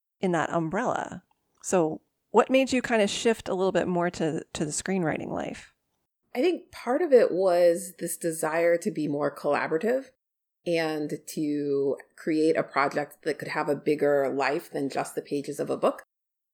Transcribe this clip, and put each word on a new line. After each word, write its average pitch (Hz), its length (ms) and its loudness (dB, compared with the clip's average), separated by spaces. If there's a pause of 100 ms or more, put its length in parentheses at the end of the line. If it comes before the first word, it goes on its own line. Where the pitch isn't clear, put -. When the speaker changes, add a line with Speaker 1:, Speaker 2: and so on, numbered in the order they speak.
(220)
Speaker 1:
in 185 120 0
that 156 180 0
umbrella. 175 720 -4 (400)
So 160 380 0 (300)
what 233 200 4
made 262 220 4
you 254 100 2
kinda 220 240 2
shift - 420 -2
a - 60 -2
little 190 180 0
bit 180 160 2
more 175 220 0
to, 165 320 -2 (120)
to 170 100 -2
the 151 80 -4
screenwriting - 560 -2
life? - 440 -8 (640)
Speaker 2:
I 247 60 -2
think 339 300 0
part 262 280 -2
of 320 120 2
it 226 180 10
was 175 720 4
this 170 160 -6
desire 165 600 0
to 185 120 -2
be 156 160 -4
more 143 280 -2
collaborative 160 720 0 (600)
and 156 460 -2 (160)
to 143 680 -2 (200)
create 156 400 2
a - 60 0
project 143 600 -2
that 143 160 -4
could 147 100 -10
have 151 200 -4
a 143 80 2
bigger 143 580 2
life 139 360 -2
than 139 180 -4
just 135 260 -6
the 147 80 -6
pages 143 380 -6
of 139 100 -4
a 135 60 -2
book. - 260 -2 (520)